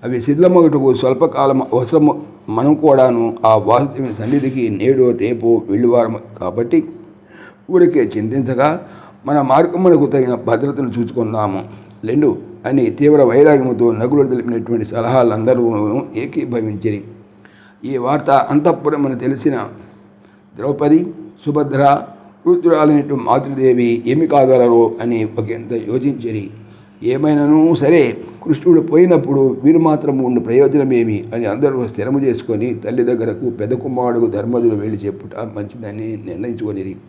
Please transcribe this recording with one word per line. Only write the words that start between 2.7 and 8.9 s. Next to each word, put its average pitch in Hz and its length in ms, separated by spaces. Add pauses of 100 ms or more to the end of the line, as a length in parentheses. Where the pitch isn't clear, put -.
కూడాను 127 600 (100)
ఆ 110 100
వాసుదేవుని 123 580
సన్నిధికి 127 560
నేడో 123 400
రేపో 113 580
వెళ్ళువారము 113 520 (200)
కాబట్టి 117 480 (840)
ఊరికే 175 300
చింతించగా 123 800 (460)